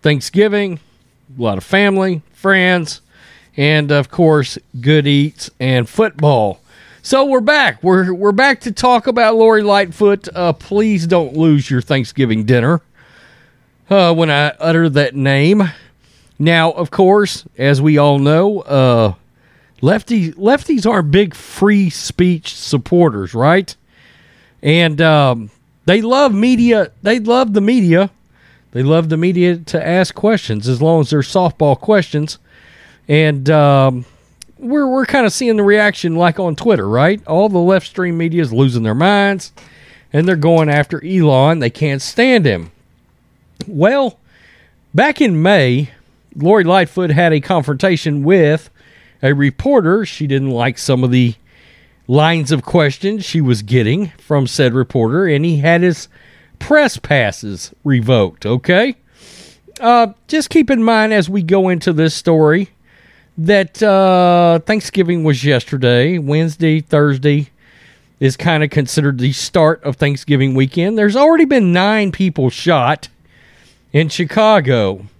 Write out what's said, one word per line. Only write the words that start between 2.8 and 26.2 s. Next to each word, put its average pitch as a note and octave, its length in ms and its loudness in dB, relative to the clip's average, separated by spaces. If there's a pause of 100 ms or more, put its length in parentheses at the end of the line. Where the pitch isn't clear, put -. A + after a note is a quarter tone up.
and, D3 360 0
of C#3+ 180 0
course, D#3 480 0 (240)
good D3 240 2
eats C#3+ 540 -2
and B2+ 280 -2
football. D3 760 0 (420)
So C4+ 220 2
we're C4+ 140 0
back. A#3+ 440 0
We're, F#3 280 2
we're F#3+ 200 0
back C4 300 0
to A#3 100 -10
talk B3 340 0
about A3+ 300 0
Lori A3+ 260 4
Lightfoot. G3+ 720 0
Uh, F3 200 -2
please G#3 520 -2
don't D#3+ 320 -2
lose D#3 320 0
your B2+ 120 0
Thanksgiving B2 640 -2
dinner, B2 380 0 (1040)
uh, F3 280 2
when D#3+ 160 0
I D3 160 0 (120)
utter E3 300 0
that C3+ 260 -2
name. D3 540 2 (680)
Now, E3 320 2
of E3 180 -6
course, G3+ 560 0 (100)
as C3+ 280 0
we D3+ 160 2
all C#3+ 180 2
know, E3 440 0
uh, B2 520 2 (680)
lefty-, F#3+ 520 -2
lefties A#3 560 -2
aren't F3 220 0
big F#3 220 2
free G3 560 0
speech - 680 -4
supporters, B2 800 -2
right? D#3+ 420 0 (840)
And, D#3+ 400 0
um, C3+ 500 2 (340)
they G3 160 2
love B3+ 320 0